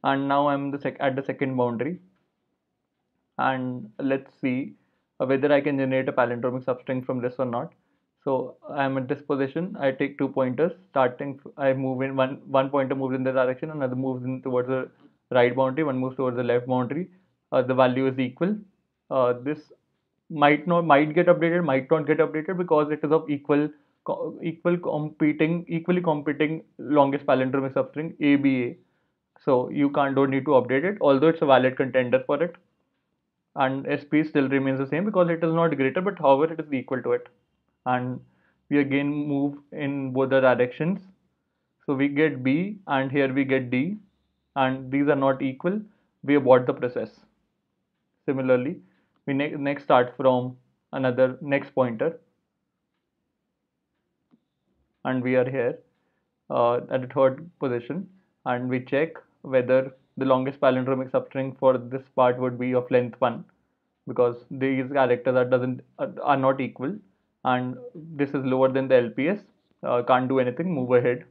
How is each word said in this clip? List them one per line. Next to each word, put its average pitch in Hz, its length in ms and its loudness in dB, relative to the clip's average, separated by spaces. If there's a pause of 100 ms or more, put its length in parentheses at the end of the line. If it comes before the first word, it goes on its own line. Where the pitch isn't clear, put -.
And 139 220 0
now 143 220 2
I'm 139 200 -2
the 139 120 -6
sec-, 135 180 -6
at 135 160 0
the 135 80 -4
second 131 320 -4
boundary, 123 420 -2 (1400)
and 127 600 -2
let's 135 440 -4
see, 131 320 -4 (480)
uh, 135 40 0
whether 135 240 2
I 143 120 4
can 143 160 -2
generate 131 320 0
a - 20 -6
palindromic 123 540 -2
substring 127 400 -6
from 127 160 -4
this 123 180 -4
or 131 60 -2
not. 123 260 -6 (540)
So 131 320 -4 (120)
I'm 135 280 -2
at 127 100 -4
this 139 140 -4
position, 139 580 -4
I 139 120 0
take 139 260 -4
two 139 100 -2
pointers, 135 460 -2 (160)
starting 135 560 -2
f-, - 120 -18
I 139 140 2
move 131 300 -2
in 135 160 -4
one, 131 300 -2
one 135 220 2
pointer 139 260 -2
moves 135 200 -4
in 131 80 -4
this 131 100 -2
direction, 127 380 -2
another 135 240 -4
moves 127 300 -6
in 131 160 -6
towards 123 260 -2
the 131 220 -4 (420)
right 123 240 4
boundary, 131 300 0
one 131 140 -2
moves 127 180 -4
towards 127 180 -2
the 123 80 -2
left 120 240 0
boundary. 131 400 -2 (460)
Uh, 131 80 4
the 127 120 0
value 127 320 4
is 131 140 -2
equal. 170 380 -2 (520)
Uh, 123 320 2
this 151 180 -6 (720)
might 147 380 4
not, 170 160 2
might 151 320 4
get 170 120 4
updated, 170 360 4
might 135 260 0
not 156 180 2
get 151 100 2
updated, 156 400 -2
because 151 340 2
it 147 140 -4
is 147 80 0
of 151 160 0
equal 147 400 0 (340)
co-, - 400 -6
equal 175 340 -2
competing, 156 920 -2
equally 170 320 -2
competing 156 600 -2 (160)
longest 139 480 2
palindromic 131 460 0
substring, 139 480 -4
A 143 160 4
B 135 280 2
A. 139 140 -6 (680)
So 127 240 2
you 143 200 2
can't, 139 260 0
don't 139 140 4
need 135 160 -2
to 156 60 0
update 131 320 4
it, 208 180 -2
although 139 260 4
it's 165 140 2
a 165 40 2
valid 131 320 4
contender 127 480 0
for 143 160 -2
it. 170 140 -4 (1000)
And 135 320 -2
S 139 220 -2
P 151 140 4
still 147 260 0
remains 135 300 0
the 135 80 -2
same 160 180 -2
because 185 240 2
it 170 140 0
is 160 100 0
not 165 220 2
greater, 135 260 0
but 185 160 -4
however 151 360 4
it 160 60 -10
is 151 140 -8
equal 127 300 -4
to 123 80 -2
it. - 160 -2 (580)
And 127 340 -2 (500)
we 143 100 2
again 139 320 0
move 143 460 -4 (140)
in 139 420 -6
both 131 160 0
the 135 100 4
directions. 127 600 2 (840)
So 147 80 -2
we 135 140 0
get 143 360 0
B 170 340 0 (100)
and 135 240 -2
here 135 220 0
we 139 100 0
get 131 260 0
D, 147 280 -2 (580)
and 131 340 -2
these 139 200 0
are 143 80 4
not 135 240 0
equal, 175 400 -4 (420)
we 143 120 2
abort 127 300 6
the 135 80 -2
process. 120 360 -6 (1160)
Similarly, 131 520 0 (480)
we 143 80 -2
ne-, 143 160 0
next 147 340 -4
start 127 320 4
from 127 400 0 (380)
another 131 480 0
next 139 340 -4
pointer, 127 420 -2 (2750)
and 127 180 -2
we 127 140 0
are 127 140 2
here, 127 280 -2 (720)
uh, 120 260 2 (140)
at 131 120 -2
the 127 120 -10
third 135 360 0 (100)
position, 139 480 -6 (380)
and 127 240 -4
we 127 100 -2
check 156 360 -2 (260)
whether 131 500 2 (240)
the 135 80 -4
longest 131 380 0
palindromic 127 500 0
substring 131 480 -4
for 131 180 4
this 123 260 -8 (120)
part 123 240 4
would 127 180 -2
be 127 160 -2
of 123 180 0
length 123 280 0
one, 117 240 -2 (640)
because 120 300 0 (120)
these 131 400 -2
characters 127 460 2
are 123 80 4
doesn't, 127 380 0 (180)
are, 139 140 -6 (100)
are 139 140 2
not 131 240 0
equal, 127 340 -6 (480)
and 127 320 -2 (180)
this 151 360 -6
is 135 160 -4
lower 131 260 2
than 135 160 -2
the 135 80 4
L 120 140 4
P 131 180 -2
S, 208 120 -2 (460)
uh, 123 180 0
can't 127 260 2
do 131 100 2
anything, 170 340 -2
move 127 180 -2
ahead. 123 400 2